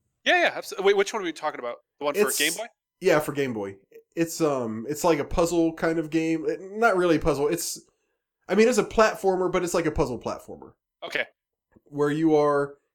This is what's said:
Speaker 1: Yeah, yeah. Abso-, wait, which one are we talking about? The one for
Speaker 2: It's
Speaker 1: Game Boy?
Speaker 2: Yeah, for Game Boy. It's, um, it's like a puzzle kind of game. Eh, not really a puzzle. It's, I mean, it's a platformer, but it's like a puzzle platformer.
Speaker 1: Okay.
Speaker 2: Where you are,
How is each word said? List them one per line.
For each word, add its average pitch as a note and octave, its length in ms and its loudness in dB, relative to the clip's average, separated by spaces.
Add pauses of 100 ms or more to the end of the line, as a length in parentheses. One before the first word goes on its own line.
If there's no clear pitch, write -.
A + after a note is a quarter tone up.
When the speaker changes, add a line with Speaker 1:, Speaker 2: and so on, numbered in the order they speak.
(260)
Speaker 1:
Yeah, F4 180 2
yeah. D3+ 160 0
Abso-, - 240 -10
wait, G3 140 6
which G3 160 0
one A3 80 -4
are F#3 40 -6
we E3 80 -4
talking C#3+ 260 -6
about? A#2+ 180 -8 (220)
The C#3+ 60 -4
one D3 100 0
for G3+ 120 2
Speaker 2:
It's B2+ 120 -2
Speaker 1:
Game D#3 140 2
Boy? G#3+ 120 -8 (360)
Speaker 2:
Yeah, F3 180 4
for - 140 -6
Game C3+ 200 -2
Boy. G2 220 -6 (400)
It's, E3 260 -2
um, A#2+ 480 -2
it's D3 140 -6
like E3 160 4
a C#3 60 -2
puzzle E3 480 0
kind E3 260 -2
of D#3 100 -6
game. D#3+ 400 -2
Eh, D#3+ 100 -2
not G3 380 0
really F3+ 200 4
a - 20 2
puzzle. D3 280 0
It's, - 320 -4 (680)
I F3+ 80 0
mean, A3 120 6
it's A#3+ 100 2
a G3+ 60 2
platformer, F#3 680 2
but F3+ 120 0
it's F3 100 -6
like E3+ 120 0
a D3+ 60 0
puzzle B2+ 280 -2
platformer. E2+ 540 -10 (320)
Speaker 1:
Okay. D3+ 200 -6 (600)
Speaker 2:
Where D3 260 -2
you D#3 240 2
are, C#3+ 400 2 (200)